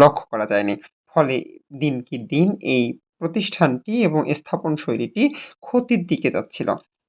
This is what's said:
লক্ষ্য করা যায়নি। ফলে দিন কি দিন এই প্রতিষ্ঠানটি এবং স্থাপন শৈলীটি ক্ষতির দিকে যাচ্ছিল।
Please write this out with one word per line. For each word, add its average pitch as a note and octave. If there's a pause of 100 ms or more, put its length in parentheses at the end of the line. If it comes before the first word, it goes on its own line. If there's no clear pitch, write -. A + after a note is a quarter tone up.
লক্ষ্য C#3+
করা G#2+
যায়নি। G2+ (360)
ফলে C3+ (440)
দিন C#3+ (120)
কি - (160)
দিন E3 (240)
এই B2 (360)
প্রতিষ্ঠানটি E3 (160)
এবং D#3 (180)
স্থাপন - (100)
শৈলীটি A#2+ (420)
ক্ষতির B3
দিকে D3+
যাচ্ছিল। - (400)